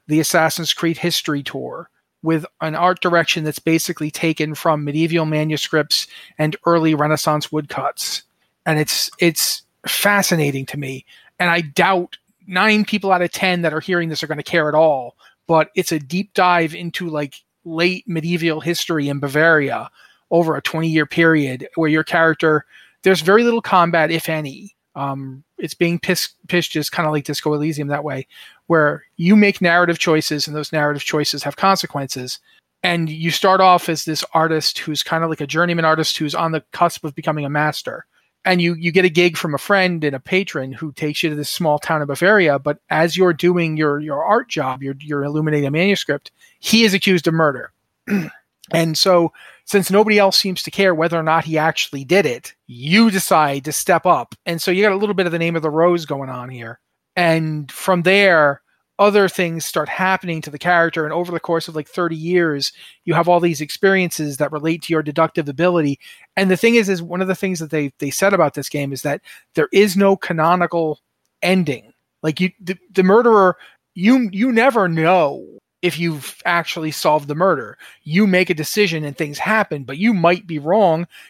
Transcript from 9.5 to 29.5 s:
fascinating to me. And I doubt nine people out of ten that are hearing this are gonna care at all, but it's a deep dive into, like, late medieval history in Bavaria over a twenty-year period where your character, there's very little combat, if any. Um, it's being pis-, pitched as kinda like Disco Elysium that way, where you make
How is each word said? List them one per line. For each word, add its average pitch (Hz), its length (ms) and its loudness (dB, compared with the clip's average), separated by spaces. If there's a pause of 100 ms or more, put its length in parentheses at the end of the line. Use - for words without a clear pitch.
fascinating 160 800 0
to - 120 -10
me. 135 260 -10 (360)
And 175 100 0
I 170 120 0
doubt 175 560 0 (280)
nine 208 380 2
people 202 260 -2
out 180 120 4
of 175 100 -2
ten 180 300 -2
that 156 120 0
are 160 60 -4
hearing 175 280 -2
this 151 140 -8
are 156 60 -6
gonna 147 160 -6
care 156 240 0
at 147 80 0
all, 143 400 2 (320)
but 156 260 2
it's 180 160 -2
a 160 80 -2
deep 160 360 -6
dive 175 380 2
into, 175 360 -8
like, 147 260 -6 (300)
late 175 420 -2
medieval 165 540 -2
history 156 480 -2
in 143 100 -4
Bavaria 139 720 0 (400)
over 165 240 2
a 139 80 -6
twenty-year 160 440 0
period 151 680 2
where 165 140 0
your 156 160 2
character, 160 600 2 (380)
there's 190 180 4
very 190 220 4
little 233 200 2
combat, 170 500 2
if 165 160 -4
any. 156 480 -8 (180)
Um, 135 480 -8 (160)
it's 151 160 -8
being 170 240 0
pis-, - 360 -4 (120)
pitched 175 300 -2
as 151 140 -4
kinda 160 200 -2
like 151 140 -2
Disco 151 300 -4
Elysium 147 340 -4
that 143 160 -4
way, 135 240 -8 (380)
where 151 380 2 (120)
you 175 180 4
make 202 260 4